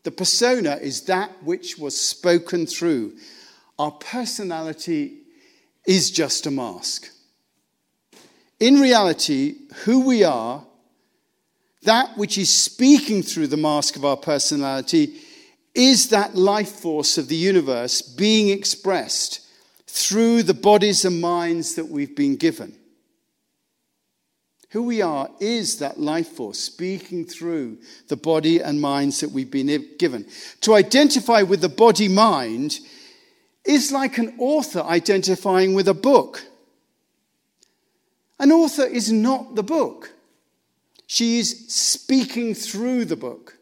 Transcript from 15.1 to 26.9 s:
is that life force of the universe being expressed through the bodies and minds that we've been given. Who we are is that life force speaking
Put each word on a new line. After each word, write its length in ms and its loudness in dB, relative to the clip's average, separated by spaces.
is 360 4
that 260 0
life 360 0
force 460 -4
of 100 -4
the 80 -4
universe 680 0
being 480 2
expressed 920 -4
through 560 2
the 100 2
bodies 500 4
and 160 0
minds 560 -2
that 140 -8
we've 260 -8
been 220 0
given. 360 -4
Who 140 -4
we 180 -2
are 280 -2
is 400 -4
that 200 -8
life 300 -2
force 300 -12
speaking 680 -8